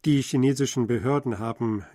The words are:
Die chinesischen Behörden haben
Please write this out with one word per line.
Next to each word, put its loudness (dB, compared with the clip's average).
Die 4
chinesischen 0
Behörden -2
haben -4